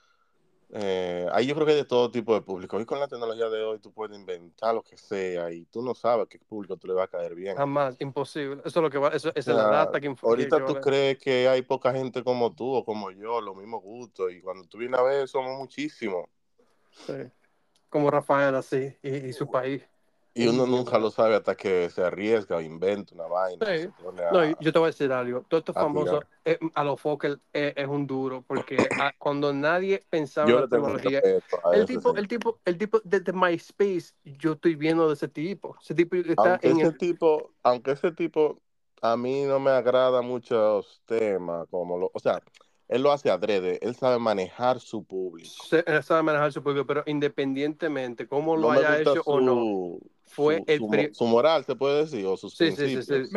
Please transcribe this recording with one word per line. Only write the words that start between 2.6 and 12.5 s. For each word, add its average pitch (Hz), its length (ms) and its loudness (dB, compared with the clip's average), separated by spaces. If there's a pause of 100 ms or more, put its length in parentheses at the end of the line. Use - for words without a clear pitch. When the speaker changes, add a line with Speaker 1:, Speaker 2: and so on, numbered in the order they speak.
Speaker 1:
Hoy 110 100 -4
con 139 140 -6
la 143 80 -2
tecnología 113 400 -4
de 110 160 -4
hoy 110 160 -6
tú 104 140 -20
puedes 104 240 -10
inventar 92 580 -6
lo 107 80 -6
que - 140 -20
sea 90 520 -6
y 85 160 -12
tú 113 160 -10
no 123 140 -6
sabes 117 300 0
a - 40 -10
qué - 100 -20
público 98 360 -12
tú 90 120 -14
le 95 60 -4
va 92 120 0
a - 20 -4
caer 85 280 -8
bien. 95 200 -8
Speaker 2:
Jamás, 139 440 -2
imposible. 139 680 -8
Eso 165 140 -2
es 160 40 4
lo 156 60 0
que 135 80 -4
va, 139 120 2
eso, 151 240 -2
esa 147 180 -2
Speaker 1:
O - 20 2
Speaker 2:
es 117 100 2
la 107 60 4
Speaker 1:
sea, - 20 4
Speaker 2:
data 151 300 2
que 143 80 -4
inf-, 131 140 -8
Speaker 1:
ahorita 127 360 4
Speaker 2:
que 135 60 -2
Speaker 1:
tú 139 80 0
Speaker 2:
vale. 135 100 -6
Speaker 1:
crees 135 360 2
que 127 280 2
hay 131 140 4
poca 127 320 0
gente 131 280 -4
como 120 320 0